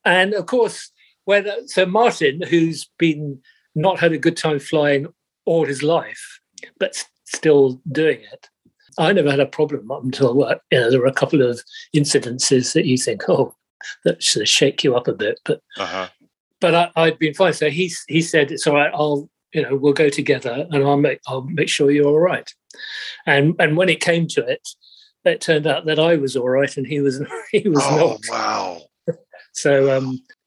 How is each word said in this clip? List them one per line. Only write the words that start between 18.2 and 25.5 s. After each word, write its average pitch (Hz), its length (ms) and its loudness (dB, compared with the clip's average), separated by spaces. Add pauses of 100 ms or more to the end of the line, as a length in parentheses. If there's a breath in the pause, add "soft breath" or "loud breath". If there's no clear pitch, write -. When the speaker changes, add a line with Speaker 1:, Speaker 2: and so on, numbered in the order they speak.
Speaker 1:
said, 160 300 0
"It's 143 160 -8
all 147 80 4
right. 147 180 2
I'll, 147 360 -2 (240)
you 156 100 -2
know, 131 120 -4
we'll 139 180 2
go 151 160 2
together, 135 600 -2
and 139 120 0
I'll 143 140 2
make, 143 300 0
I'll 131 160 -8
make 139 260 -4
sure 143 220 2
you're 147 160 4
all 151 120 4
right." 165 300 0 (760 loud breath)
And, 151 340 2
and 156 160 2
when 180 140 2
it 156 100 0
came 170 280 0
to - 180 -2
it, 139 200 -6 (600 soft breath)
it 175 160 0
turned 151 260 0